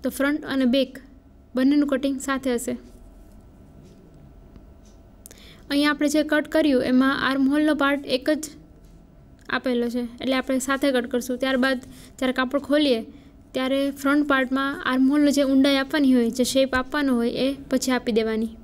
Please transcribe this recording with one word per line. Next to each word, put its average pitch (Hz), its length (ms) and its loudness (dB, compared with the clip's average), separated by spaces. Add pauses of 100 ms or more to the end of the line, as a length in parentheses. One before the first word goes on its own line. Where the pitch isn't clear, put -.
તો 262 140 -4
front 294 380 -2
અને 269 200 0
back 262 260 0 (560)
બંનેનું 285 360 2
cutting 277 240 -2 (100)
સાથે 269 280 -2
હશે. 240 200 -4 (3000)
અહીં 285 200 2
આપણે 294 240 0
જે 302 80 4 (100)
cut 294 220 0
કર્યું 302 380 2
એમાં 262 220 4 (140)
arm 269 240 0
હોલનો 302 300 2
part 277 340 -2
એક 240 160 -4
જ 302 100 -2 (1120)
આપેલો 247 400 -2
છે, 247 80 -4 (200)
એટલે 262 180 -2
આપણે 262 200 -2 (100)
સાથે 269 240 0
cut 240 180 0
કરશું. 247 300 -4
ત્યારબાદ 262 360 0 (400)
જ્યારે 254 220 0
કાપડ 269 280 -2
ખોલીએ 277 320 2 (540)
ત્યારે 262 260 0 (200)
front 294 320 2
પાર્ટમાં 269 380 0 (200)
arm 262 220 2
હોલનો 294 240 4
જે 285 80 2
ઊંડાઈ 269 360 4
આપવાની 269 380 2
હોય, 233 200 2
જે 254 140 2
shape 269 180 2 (100)
આપવાનો 269 380 -2
હોય 233 140 -2 (140)
એ - 20 0 (220)
પછી 254 260 0
આપી 240 220 -2
દેવાની. 220 340 -2 (120)